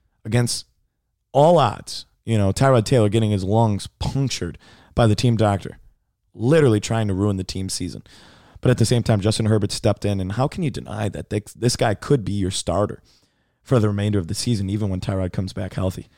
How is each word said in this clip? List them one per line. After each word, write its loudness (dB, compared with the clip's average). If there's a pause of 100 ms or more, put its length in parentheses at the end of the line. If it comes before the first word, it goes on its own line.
(240)
against -2 (680)
all 6
odds. -2 (180)
You 0
know, 2
Tyrod 4
Taylor 4
getting 2
his 0
lungs 0 (100)
punctured -4 (360)
by 4
the 4
team 2
doctor, 0 (560)
literally 4
trying -2
to -2
ruin 0
the -4
team's -8
season. -8 (580)
But 2
at 2
the 4
same 2
time, 2
Justin 0
Herbert 0
stepped -2
in, -2
and -6
how -2
can -6
you -2
deny -8
that -10
they, -2 (140)
this 0
guy 0
could -2
be -4
your -2
starter -2 (580)
for 2
the 2
remainder 0
of -8
the -6
season, -2
even -2
when -4
Tyrod -4
comes -6
back -10
healthy? -4 (120)